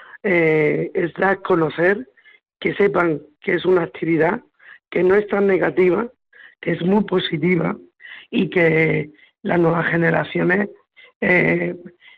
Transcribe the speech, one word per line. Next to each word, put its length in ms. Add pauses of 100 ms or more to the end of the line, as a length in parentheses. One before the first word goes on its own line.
(260)
Eh, 680
es 180
dar 200
a 20
conocer, 720 (500)
que 140
sepan 480 (200)
que 120
es 100
una 200
actividad 580 (480)
que 140
no 100
es 140
tan 180
negativa, 640 (520)
que 120
es 100
muy 220
positiva 720 (540)
y 180
que 600 (320)
las 160
nuevas 280
generaciones, 800 (520)
eh, 540 (420)